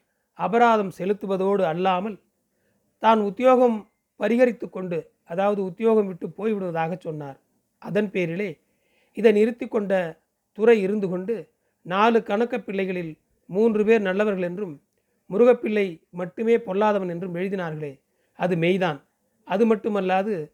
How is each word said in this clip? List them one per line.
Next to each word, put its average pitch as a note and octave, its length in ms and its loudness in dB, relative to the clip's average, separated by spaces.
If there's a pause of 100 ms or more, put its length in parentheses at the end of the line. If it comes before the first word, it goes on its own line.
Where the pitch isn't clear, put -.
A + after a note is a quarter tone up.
(340)
அபராதம் G#3+ 640 2
செலுத்துவதோடு G3 640 -2
அல்லாமல், F#3 560 -2 (800)
தான் A3 220 4
உத்தியோகம் A#3+ 720 2 (240)
பரிகரித்து A#3 540 0
கொண்டு, F3 420 -8 (120)
அதாவது G3 400 -2
உத்தியோகம் G#3+ 440 0
விட்டு F#3 200 -10
போய்விடுவதாக F3 720 -4
சொன்னார். D3+ 400 -12 (400)
அதன் G3+ 320 -4
பேரிலே F3+ 480 -4 (540)
இதை G#3+ 180 4
நிறுத்தி A3+ 360 2
கொண்ட F#3+ 520 -2 (320)
துரை A3 300 4
இருந்து G3 280 -2
கொண்டு, F#3 400 -6 (320)
நாலு G#3+ 380 2
கணக்க A3+ 400 -2
பிள்ளைகளில் F#3 580 -6 (280)
மூன்று G#3+ 400 2
பேர் A3 160 4
நல்லவர்கள் G3 420 0
என்றும், F3 400 -8 (460)
முருகப்பிள்ளை G#3+ 800 2
மட்டுமே A3 480 -2
பொல்லாதவன் G3+ 520 0
என்றும் E3+ 260 -8
எழுதினார்களே, E3+ 640 -6 (340)
அது F3+ 220 -2
மெய்தான். F3 460 0 (420)
அது A3 320 2
மட்டுமல்லாது, G3 800 -2